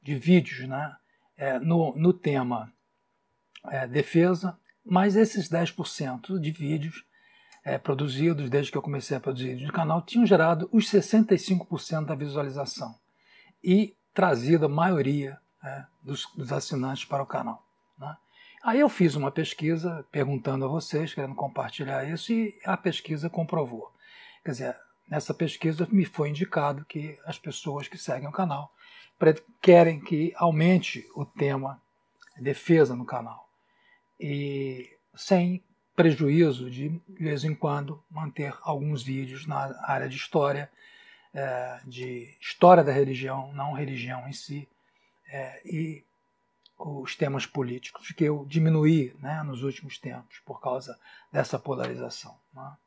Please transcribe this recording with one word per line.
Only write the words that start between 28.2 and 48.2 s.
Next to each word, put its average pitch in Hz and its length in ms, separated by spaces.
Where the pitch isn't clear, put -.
o 151 40
canal 151 400
pre-, 156 240
querem 170 400
que 165 360
aumente 170 680
o 147 80
tema 135 580
defesa 139 540
no 123 100
canal. 117 440
E 139 680
sem 180 480
prejuízo 147 760
de, 135 200
de 170 340
vez 147 180
em 156 140
quando, 143 520
manter 151 540
alguns 147 400
vídeos 131 460
na 139 340
área 135 260
de 131 60
história, 143 560
é, 127 500
de 123 560
história 175 440
da 139 80
religião, 135 600
não 143 200
religião 127 560
em 139 40
si, 143 360
é, 135 360
e 156 400
os 139 380
temas 139 300
políticos, - 640
que 160 120